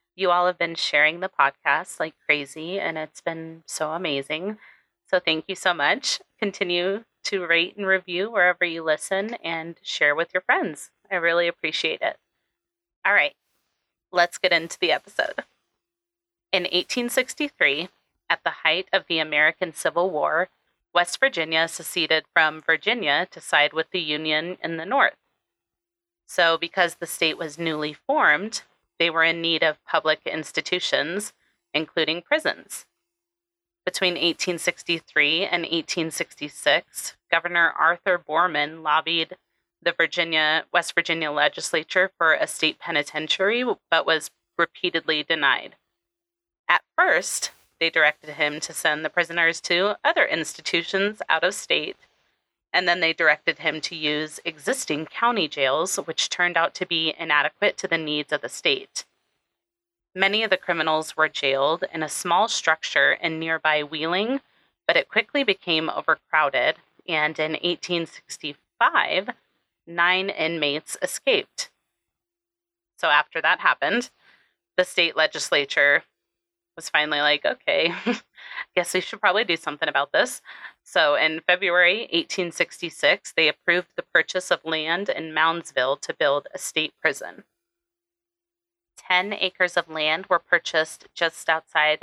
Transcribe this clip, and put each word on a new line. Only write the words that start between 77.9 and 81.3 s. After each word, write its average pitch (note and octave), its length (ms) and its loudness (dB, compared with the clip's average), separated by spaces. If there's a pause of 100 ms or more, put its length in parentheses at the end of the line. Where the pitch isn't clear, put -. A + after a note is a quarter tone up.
<laughs> - 680 -8
guess F3 200 0
we F#3 60 0
should G3+ 200 -8
probably G3+ 240 4
do F3 120 0
something D3+ 320 -4
about C#3+ 220 0
this." A#3+ 320 0 (400)
So D3+ 320 2
in D#3 320 0